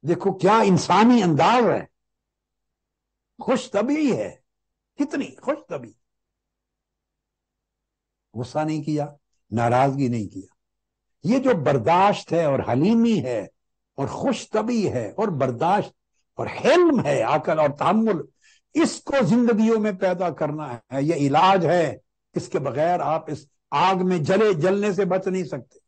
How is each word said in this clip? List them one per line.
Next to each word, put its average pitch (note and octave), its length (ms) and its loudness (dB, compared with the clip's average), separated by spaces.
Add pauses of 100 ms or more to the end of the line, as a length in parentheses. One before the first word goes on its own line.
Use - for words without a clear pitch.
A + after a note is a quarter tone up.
देखो E3+ 260 -2
क्या G3 300 2
इंसानी G#3 600 4
अंदाज F3+ 420 2
है, C3 240 -2 (1500)
खुश - 320 -2
तबी C4 420 0
है, G#2 280 -8 (540)
कितनी C#4+ 280 -4
खुश - 320 -6 (120)
तबी। B2 260 -12 (2500)
गुस्सा B2 280 -6
नहीं D#3 200 -4
किया, D3 340 -6 (360)
नाराजगी B2+ 560 0
नहीं A2+ 180 -4
किया। - 300 -16 (680)
ये B3+ 140 2
जो C4 140 0
बर्दाश्त D#3+ 800 0
है E3 160 0
और B2 220 -2
हलीमी A3 480 2
है A#2+ 320 -4 (480)
और C3+ 100 -4
खुश - 460 -6
तबी A3 340 -2
है A2+ 260 -6
और G#3+ 160 -2
बर्दाश्त D3 680 -2 (420)
और G#2+ 100 -6
हिल्म D4 540 2
है, C#3 200 0
अकल D3+ 380 0
और D3 120 2
तहम्मुल, F#3+ 560 0 (480)
इसको C#4 500 0
जिंदगियों A3+ 540 2
में G#3 180 -2
पैदा F3+ 320 -2
करना D3 520 -8 (120)
है। C#3 120 -2
ये D#3+ 100 0
इलाज E3 500 4
है, D#3 360 0 (340)
इसके F3 240 -6
बगैर D3+ 420 -2
आप D#3 280 -2
इस C#3+ 200 -12 (240)
आग F3+ 280 2
में F#3 220 0
जले, G3 300 2
जलने G3 400 0
से F#3+ 120 0
बच F#3 220 -2
नहीं F#3 160 -4
सकते। B2+ 440 -12